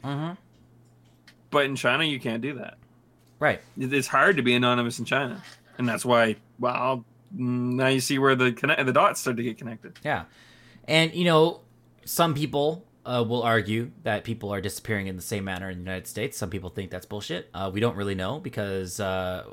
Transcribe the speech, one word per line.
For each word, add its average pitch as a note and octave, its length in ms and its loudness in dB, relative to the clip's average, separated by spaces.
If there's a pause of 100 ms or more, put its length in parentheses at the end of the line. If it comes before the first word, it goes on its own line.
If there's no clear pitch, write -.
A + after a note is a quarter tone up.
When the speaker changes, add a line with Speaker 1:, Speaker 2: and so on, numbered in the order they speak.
Speaker 1:
Mm-hmm. D3 280 -4 (1200)
Speaker 2:
But C#3+ 140 4
in C3+ 120 -2
China, C3+ 280 2
you C#3+ 160 -2
can't A#2 220 -4
do C#3 160 -6
that. - 180 -14 (600)
Speaker 1:
Right. C#3 220 2 (180)
Speaker 2:
It, C3 160 -2
it's C3 140 2
hard D3+ 280 6
to C3+ 60 0
be B2 120 4
anonymous B2 440 2
in A#2 80 -6
China, C3+ 360 -2 (360)
and A#2+ 100 0
that's G#2+ 160 -2
why. A#2 320 6 (220)
Well, B2 480 0 (280)
mm, B2 60 -6 (340)
now C3 140 2
you C3+ 120 4
see C3+ 180 0
where C3+ 160 6
the B2+ 180 4
conne-, C#3 320 2
the B2+ 80 2
dots D#3 300 4
start B2 160 -2
to A#2 40 -2
get A#2 140 -4
connected. - 480 -14
Speaker 1:
Yeah, B2+ 200 -2 (600)
and D#3+ 280 2
you F3 100 0
know, D#3+ 360 6 (440)
some E3 300 2
people D3 480 0 (240)
uh, B2 200 0
will A#2+ 160 0
argue A2+ 480 2 (120)
that G#2 220 -2
people G#2+ 280 -6
are G2 80 -4
disappearing G2+ 480 -4
in F#2 80 -8
the F2+ 60 -12
same G2+ 220 -6
manner F#2+ 260 -6
in F2+ 80 -10
the F2+ 60 -10
United F#2 220 -8
States. A2+ 320 -6
Some F#2+ 120 -6
people F#2 200 -8
think F#2+ 200 -8
that's F2+ 160 -10
bullshit. G#2 460 -8
Uh, G2 200 -6
we G2+ 80 -2
don't A2 160 2
really G2+ 180 -2
know F#2+ 260 -4
because, F#2+ 600 -6
uh, F#2 520 -4